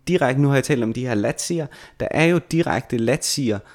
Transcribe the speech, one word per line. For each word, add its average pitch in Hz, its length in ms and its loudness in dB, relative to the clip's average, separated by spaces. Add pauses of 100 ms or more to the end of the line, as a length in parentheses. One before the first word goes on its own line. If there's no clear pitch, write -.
direkte, 143 340 2
nu 143 60 4
har 139 80 2
jeg 131 80 2
talt 123 200 0
om 113 100 -2
de 123 140 -6
her 120 80 -2
latsier, 143 520 -2 (320)
der - 120 -4
er 156 140 2
jo 170 140 4 (120)
direkte 160 460 0
latsier, 117 600 0 (160)